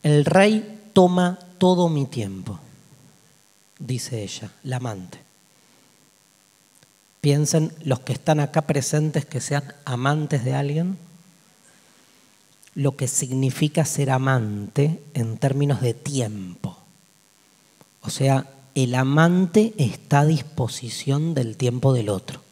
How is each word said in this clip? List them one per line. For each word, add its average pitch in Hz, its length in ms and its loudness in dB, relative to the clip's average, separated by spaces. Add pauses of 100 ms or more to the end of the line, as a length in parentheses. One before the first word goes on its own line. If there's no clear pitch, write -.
"El 147 200 4
rey 202 680 2
toma 180 460 4 (180)
todo 180 320 4
mi 147 160 0
tiempo", 98 560 -8 (1200)
dice 120 420 -6
ella, 98 300 -10 (100)
la 127 140 -6
amante. 104 420 -8 (2000)
Piensen 151 520 2 (100)
los 131 180 0
que - 120 -8
están 151 260 0
acá 147 240 0
presentes 151 640 -2
que 131 140 -8
sean 143 340 -6 (100)
amantes 139 600 -2
de 131 100 -2
alguien, 151 420 -2 (1800)
lo 139 220 0
que 127 120 -2
significa 135 760 0
ser 143 260 -2
amante 131 920 0 (120)
en 113 220 -4
términos 139 440 0
de 120 140 0
tiempo. 107 840 -6 (1200)
O - 80 -8
sea, 135 360 2 (300)
el 127 180 2
amante 170 840 4
está 143 420 0
a 147 60 4
disposición 143 1080 -4
del 117 220 -4
tiempo 127 360 0
del 117 160 0
otro. - 320 -6 (120)